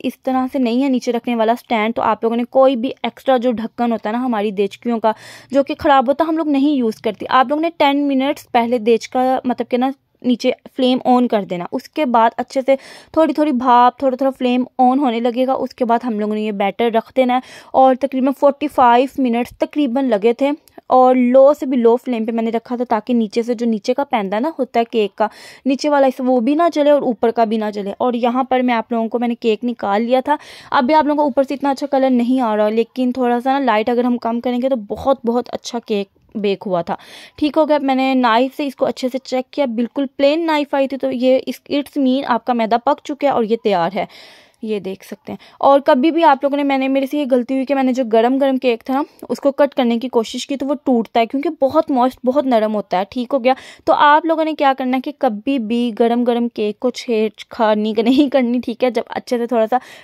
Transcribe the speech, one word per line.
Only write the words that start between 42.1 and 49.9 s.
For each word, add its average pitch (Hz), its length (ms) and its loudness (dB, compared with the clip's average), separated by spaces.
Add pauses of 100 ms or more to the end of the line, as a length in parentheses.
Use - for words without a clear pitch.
आपका 247 300 -2
मैदा 226 220 0
पक 277 300 0
चुका 285 220 -2
है - 60 2
और 240 100 0
ये 220 120 -2
तैयार 180 360 0
है, 180 160 -6 (560)
ये 214 160 -4
देख 196 220 -10
सकते - 300 -16
हैं। 196 60 -12 (220)
और 277 200 6
कभी 294 300 2
भी 320 120 0
आप 285 220 4
लोगों 285 120 0
ने, 294 60 -2
मैंने, 269 260 -2
मेरे 269 180 0
से 294 120 -4
ये 294 80 -2
गलती 247 280 -2
हुई 262 100 -2
कि 277 100 -2
मैंने 262 180 0
जो 254 120 -2
गरम 233 340 2
गरम 269 200 0
केक 240 320 -2
था 262 40 -2
ना 285 100 -2 (260)
उसको 277 200 -2
कट 277 240 0
करने 233 240 0